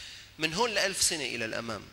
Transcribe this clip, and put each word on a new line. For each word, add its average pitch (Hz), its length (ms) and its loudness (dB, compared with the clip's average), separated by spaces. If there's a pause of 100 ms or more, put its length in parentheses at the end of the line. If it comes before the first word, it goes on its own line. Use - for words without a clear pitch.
(380)
من 156 160 0
هون 226 160 4
لألف 196 320 2
سنة 156 220 2
إلى 117 200 -2
الأمام. 113 380 -4 (100)